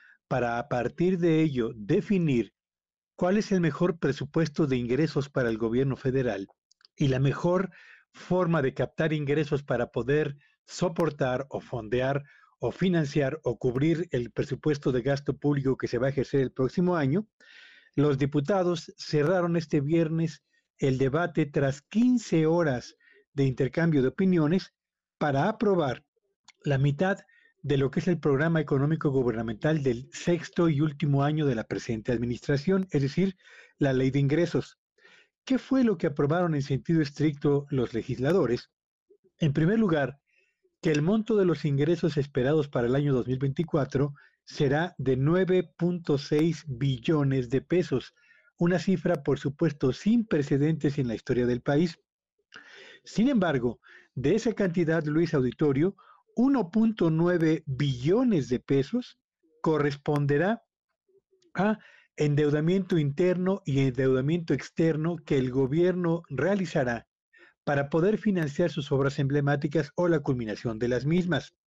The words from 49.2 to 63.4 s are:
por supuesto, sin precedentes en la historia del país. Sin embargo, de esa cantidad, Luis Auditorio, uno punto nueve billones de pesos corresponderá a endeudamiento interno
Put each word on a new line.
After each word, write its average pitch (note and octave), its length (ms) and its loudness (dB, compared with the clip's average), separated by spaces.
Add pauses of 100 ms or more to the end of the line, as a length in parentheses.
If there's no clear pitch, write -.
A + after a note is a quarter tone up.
por C#3 160 0
supuesto, C#3+ 540 -2
sin A3+ 320 0
precedentes D3 720 0
en C3+ 100 -2
la A2+ 80 -4
historia B2 300 -2
del B2 160 0
país. D#3+ 400 0 (1040)
Sin A#3 240 2
embargo, D3 500 0 (340)
de C#3 220 2
esa A3 160 0
cantidad, E3+ 540 0
Luis D#3 280 0
Auditorio, C#3+ 600 2 (400)
uno A#3+ 340 2
punto A3 400 2
nueve E3 560 2
billones C#3+ 840 0
de A#2+ 100 0
pesos C#3 640 -2 (400)
corresponderá D3 1000 0 (920)
a G#3 260 0 (380)
endeudamiento D3+ 800 0
interno F3+ 640 0